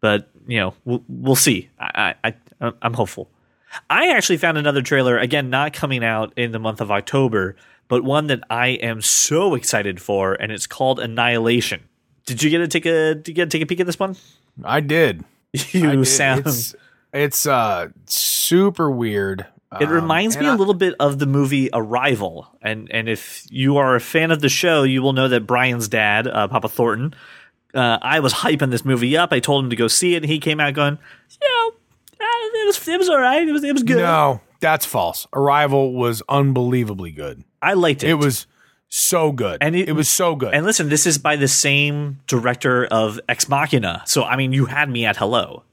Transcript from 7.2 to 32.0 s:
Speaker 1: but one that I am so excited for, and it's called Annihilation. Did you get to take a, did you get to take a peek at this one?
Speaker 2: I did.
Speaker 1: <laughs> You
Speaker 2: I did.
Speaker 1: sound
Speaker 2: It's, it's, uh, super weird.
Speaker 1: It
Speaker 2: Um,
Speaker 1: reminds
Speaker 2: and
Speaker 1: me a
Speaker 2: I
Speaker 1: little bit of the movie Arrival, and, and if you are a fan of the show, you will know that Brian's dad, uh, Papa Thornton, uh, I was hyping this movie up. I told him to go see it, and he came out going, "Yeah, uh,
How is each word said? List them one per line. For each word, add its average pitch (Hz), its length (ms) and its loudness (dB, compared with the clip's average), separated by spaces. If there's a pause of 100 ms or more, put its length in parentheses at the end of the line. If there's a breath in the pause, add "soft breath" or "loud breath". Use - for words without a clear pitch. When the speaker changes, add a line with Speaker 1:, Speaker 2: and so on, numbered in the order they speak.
Speaker 1:
but 123 160 2
one 147 240 0
that 131 120 0 (100)
I 120 180 0
am 117 340 -4
so 170 520 2
excited 101 460 -2
for, 98 340 0
and 107 180 -6
it's 101 140 -8
called 131 340 -2
Annihilation. 117 840 0 (440)
Did 120 160 -6
you 151 80 4
get 165 80 2
to 170 100 0
take 165 180 -2
a, 160 280 2
did 151 140 -14
you 160 60 -12
get 170 160 0
to 165 80 -2
take 160 40 -2
a 156 40 -6
peek 175 140 -4
at 180 60 0
this 170 120 -6
one? 190 180 -4 (460 soft breath)
Speaker 2:
I 127 180 0
did. 143 440 0 (280)
Speaker 1:
<laughs> - 200 -8
You 165 180 4
Speaker 2:
I 139 60 2
did. 135 100 4
Speaker 1:
sound 135 400 2
Speaker 2:
It's, 120 280 -4 (380 soft breath)
it's, 143 340 -2
uh, 107 420 0 (180)
super 175 840 0
weird. 101 560 -4 (340)
Speaker 1:
It 147 80 0
Speaker 2:
Um, 156 60 -2
Speaker 1:
reminds 170 420 0
Speaker 2:
and - 80 -2
Speaker 1:
me 294 60 2
a - 20 2
Speaker 2:
I 247 40 0
Speaker 1:
little 196 180 2
bit 180 260 -2
of 143 180 0
the 143 80 0
movie 135 460 0
Arrival, 110 760 -2 (140)
and, 110 300 -8
and 113 160 -4
if - 420 -8
you 135 280 2
are 131 180 4
a 117 40 2
fan 165 300 0
of 160 100 2
the 143 100 2
show, 160 320 2
you 131 200 2
will 135 120 2
know 131 140 2
that 120 180 2
Brian's 123 420 0
dad, 107 400 2
uh, 107 200 0
Papa 110 200 -2
Thornton, 120 460 -2 (600 loud breath)
uh, 120 260 2
I 151 200 0
was 135 140 2
hyping 147 360 0
this 120 140 -2
movie 127 320 0
up. 170 160 2
I 131 80 2
told 139 240 0
him 123 60 -4
to 117 60 -2
go 117 120 2
see 175 260 2
it, 165 80 -2
and 151 80 -4
he 156 80 0
came 151 220 -2
out 143 140 0
going, 147 220 0 (460 loud breath)
"Yeah, 587 60 2 (200)
uh, - 20 -4 (500)